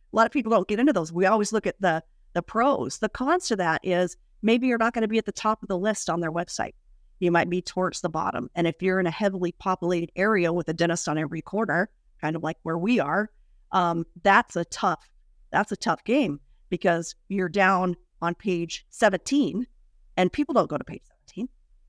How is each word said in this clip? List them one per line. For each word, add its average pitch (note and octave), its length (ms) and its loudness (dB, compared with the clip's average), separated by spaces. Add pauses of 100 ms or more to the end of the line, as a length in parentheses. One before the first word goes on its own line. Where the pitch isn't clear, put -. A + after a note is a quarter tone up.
(120)
a - 60 -2
lot A3+ 80 6
of - 80 -4
people A3 180 0
don't F#3+ 160 4
get G#3 100 -2
into C#4 140 4
those. E3 220 0
We F3+ 120 2
always G#3 280 2
look G#3+ 120 0
at F3+ 140 -4
the, E3 240 0 (300)
the F3 80 -2
pros. A#3 580 0
The G#3+ 80 -2
cons D#4 400 -2
to A3+ 80 0
that E3+ 280 0
is F3+ 340 0 (240)
maybe A#3 260 2
you're A#3+ 100 2
not A3+ 160 0
gonna A3+ 140 0
be A3 100 0
at G#3+ 80 0
the G3+ 60 -8
top - 320 -2
of G3 60 -10
the F#3+ 80 -2
list G3 320 -2
on E3+ 100 -2
their E3 120 -2
website. - 420 -6 (460)
You F3 120 2
might E3+ 180 4
be F3 120 -2
towards - 400 -4
the F3 80 -2
bottom. E3 460 -4
And E3+ 120 0
if E3 140 -4
you're F#3 180 0
in F3 80 0
a D#3+ 40 -2
heavily F#3+ 420 -2
populated F3 640 -4
area F#3 340 2
with E3+ 160 -2
a D#3+ 60 -2
dentist E3+ 340 0
on D3+ 100 -2
every D#3 240 -4
corner, G3+ 480 -2 (300)
kind D#3+ 160 -4
of E3 80 -8
like D#3+ 200 -4
where E3 140 -4
we G#3 220 2
are, E3+ 300 0 (420)
um, E3+ 340 0 (180)
that's G3+ 340 4
a E3+ 80 -2
tough, - 440 -4 (420)
that's F3 200 0
a G3+ 60 -6
tough - 260 -2
game A3 380 0 (280)
because E3+ 460 0 (140)
you're F#3+ 180 -2
down F#3 480 2 (260)
on E3+ 140 -2
page E3+ 540 -4
seventeen A3 760 0 (520)
and F#3 160 2
people D4 200 -2
don't F#3+ 160 2
go D3+ 80 -4
to - 60 -6
page - 220 -14
seventeen, - 420 -14 (420)